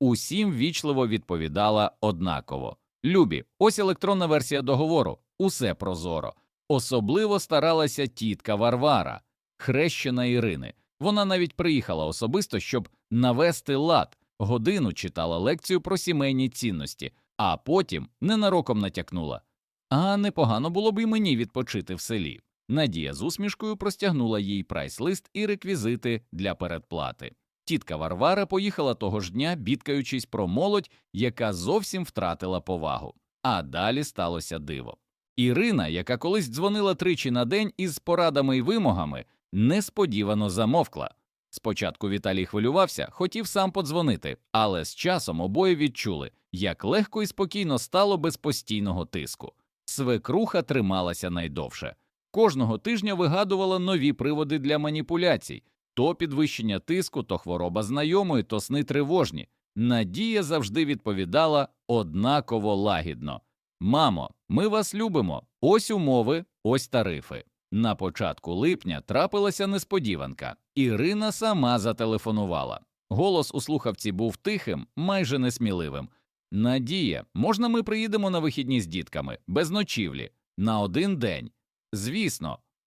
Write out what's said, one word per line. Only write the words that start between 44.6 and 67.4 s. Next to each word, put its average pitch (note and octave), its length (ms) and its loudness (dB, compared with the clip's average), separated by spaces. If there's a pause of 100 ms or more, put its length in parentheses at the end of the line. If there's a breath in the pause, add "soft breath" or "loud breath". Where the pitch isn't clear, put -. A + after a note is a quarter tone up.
з - 100 -10
часом D3 460 -2
обоє D#3+ 360 2
відчули, A2 540 -2 (220)
як F#2 320 -4
легко G3+ 380 0
і G3+ 40 0
спокійно F3+ 520 -2
стало G3 380 2
без D#3+ 200 -2
постійного G2+ 680 -2
тиску. - 480 -8 (320)
Свекруха C#3+ 800 0
трималася F#2+ 680 0
найдовше. D2+ 640 -6 (360)
Кожного C3 480 2
тижня G#3 360 -2
вигадувала F#3+ 640 2
нові F3 340 2
приводи D3+ 460 -2
для C#3+ 200 0
маніпуляцій. D3+ 840 0 (320)
То D3+ 200 2
підвищення C#3 640 0
тиску, D#3+ 440 -2
то F2+ 160 -4
хвороба F2 440 -2
знайомої, C#3+ 600 0
то G#2+ 180 -4
сни C#3+ 240 -2
тривожні. C#3 640 0 (280)
Надія A#2+ 640 2
завжди D3 420 0
відповідала C#3 840 2 (180)
однаково G#2+ 880 2
лагідно: D#2 640 -2 (400)
"Мамо, G#2+ 500 2 (180)
ми E3 200 2
вас G#3+ 260 0
любимо, D#3 480 0 (180)
ось G3+ 300 4
умови, D3 540 2 (200)
ось B2+ 240 2
тарифи". F2+ 560 -2 (280)